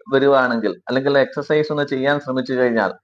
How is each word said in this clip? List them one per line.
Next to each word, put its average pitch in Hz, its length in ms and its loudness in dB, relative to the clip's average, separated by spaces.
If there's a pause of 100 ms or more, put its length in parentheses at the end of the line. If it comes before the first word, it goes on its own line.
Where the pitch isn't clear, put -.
(140)
വരുവാണെങ്കിൽ, 127 720 2
അല്ലെങ്കിൽ 135 300 0
എക്സർസൈസ് 147 540 0
ഒന്ന് 147 120 -2
ചെയ്യാൻ 139 360 -2
ശ്രമിച്ചു 131 340 -6
കഴിഞ്ഞാൽ 117 400 0 (100)